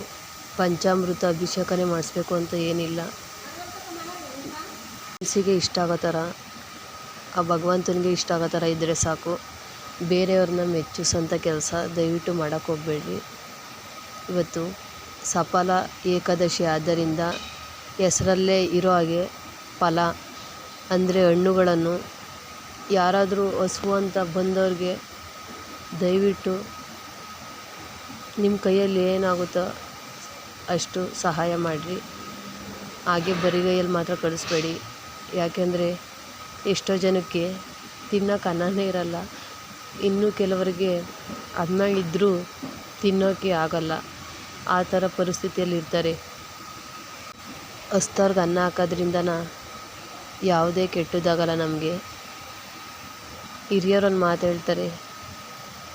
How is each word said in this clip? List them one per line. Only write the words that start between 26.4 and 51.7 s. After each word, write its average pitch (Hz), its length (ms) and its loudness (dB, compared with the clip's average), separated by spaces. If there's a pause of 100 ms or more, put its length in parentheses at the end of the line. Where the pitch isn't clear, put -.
ನಿಮ್ಮ 202 220 4
ಕೈಯಲ್ಲಿ 196 480 4
ಏನಾಗುತ್ತೋ 180 580 2 (1040)
ಅಷ್ಟು 175 320 -2 (140)
ಸಹಾಯ 170 420 0
ಮಾಡಿರಿ. 165 420 -2 (1080)
ಹಾಗೆ 175 300 2
ಬರಿಗೈಯಲ್ಲಿ 180 580 4
ಮಾತ್ರ 175 220 0
ಕಳಿಸ್ಬೇಡಿ. 165 600 0 (580)
ಯಾಕೆಂದರೆ 175 560 2 (760)
ಎಷ್ಟೋ 196 320 2
ಜನಕ್ಕೆ 185 460 2 (640)
ತಿನ್ನೋಕೆ 202 420 2
ಅನ್ನನೇ 180 380 2
ಇರಲ್ಲ, 175 300 0 (840)
ಇನ್ನು 202 340 4
ಕೆಲವರಿಗೆ 185 600 2 (640)
ಅನ್ನ 180 260 2 (140)
ಇದ್ದರೂ 185 360 4 (680)
ತಿನ್ನೋಕೆ 190 580 4
ಆಗಲ್ಲ, 160 360 0 (760)
ಆ 180 160 4
ಥರ 185 300 2
ಪರಿಸ್ಥಿತಿಯಲ್ಲಿ 180 640 0
ಇರ್ತಾರೆ. 165 360 0 (1800)
ಹಸ್ದವ್ರಿಗೆ 196 520 4
ಅನ್ನ 175 180 4
ಹಾಕೋದ್ರಿಂದನ 175 720 2 (1120)
ಯಾವುದೇ 175 440 4
ಕೆಟ್ಟದಾಗಲ್ಲ 170 680 2
ನಮಗೆ. 156 380 0 (1700)